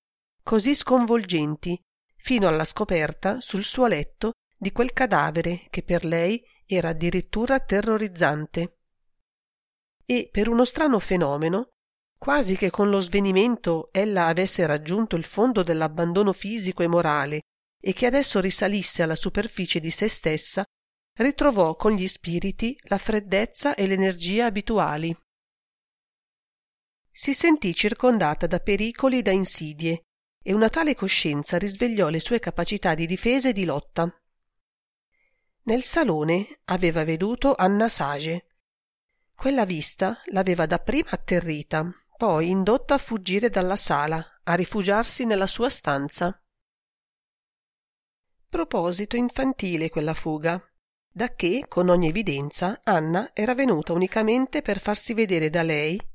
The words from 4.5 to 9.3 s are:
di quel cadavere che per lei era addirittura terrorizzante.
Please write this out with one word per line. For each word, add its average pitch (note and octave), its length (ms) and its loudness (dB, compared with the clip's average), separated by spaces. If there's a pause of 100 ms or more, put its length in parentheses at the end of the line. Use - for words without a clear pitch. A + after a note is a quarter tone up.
di G3 180 -6
quel A#3+ 200 0
cadavere E3+ 800 0
che - 120 -6
per E3+ 220 0
lei E3+ 400 0 (220)
era E3+ 240 0
addirittura F3+ 680 0
terrorizzante. F3+ 1200 0 (1200)